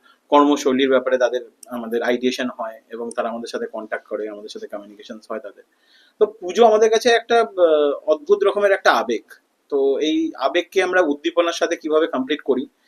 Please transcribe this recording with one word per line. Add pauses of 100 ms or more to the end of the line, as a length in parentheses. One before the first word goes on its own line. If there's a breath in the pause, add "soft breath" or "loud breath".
(300 soft breath)
কর্মশৈলীর
ব্যাপারে
তাদের, (260)
আমাদের
আইডিয়েশন
হয়
এবং
তারা
আমাদের
সাথে
কন্ট্যাক্ট
করে,
আমাদের
সাথে
কমিউনিকেশনস
হয়
তাদের। (560 soft breath)
তো
পুজো
আমাদের
কাছে
একটা,
আহ, (140)
অদ্ভুত
রকমের
একটা
আবেগ। (460)
তো
এই
আবেগকে
আমরা
উদ্দীপনার
সাথে
কিভাবে
কমপ্লিট
করি, (200 soft breath)